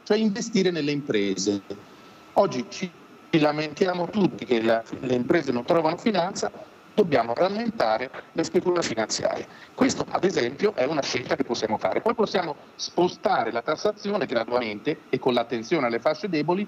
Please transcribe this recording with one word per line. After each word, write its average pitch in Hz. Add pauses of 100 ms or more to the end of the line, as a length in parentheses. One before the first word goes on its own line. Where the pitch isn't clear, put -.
cioè 214
investire 214
nelle 147
imprese. 101 (720)
Oggi 247
ci 180 (400)
lamentiamo 156
tutti 180
che 117
la, 113 (180)
le 127
imprese 135
non 120
trovano 165
finanza, 202 (440)
dobbiamo 131
rallentare 170 (240)
le 165
speculazioni 175
finanziarie. - (280)
Questo, -
ad -
esempio, 165
è 127
una 147
scelta 127
che 143
possiamo 107
fare. -
Poi 233
possiamo 180 (220)
spostare 175
la 117
tassazione 202
gradualmente 120
e 127
con 127
l'attenzione 123
alle 117
fasce 156
deboli, 175